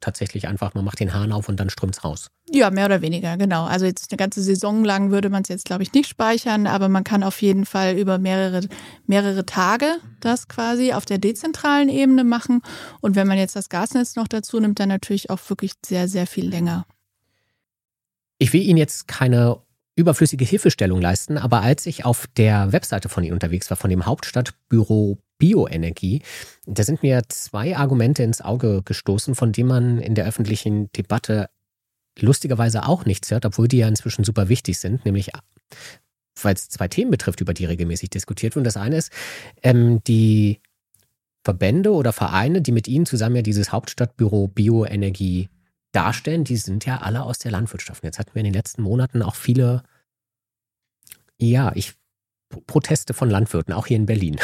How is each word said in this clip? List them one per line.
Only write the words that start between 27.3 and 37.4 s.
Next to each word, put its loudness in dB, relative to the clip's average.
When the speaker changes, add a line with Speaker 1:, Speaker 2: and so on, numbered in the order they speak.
Speaker 1:
Argumente 2
ins 0
Auge 0
gestoßen, -2
von 0
denen 0
man 2
in -2
der 0
öffentlichen -2
Debatte -2
lustigerweise 2
auch 0
nichts -2
hört, -2
obwohl 2
die 4
ja 4
inzwischen 0
super 0
wichtig 0
sind, -4
nämlich 0
weil 2
es -10
zwei -6
Themen 0
betrifft, 0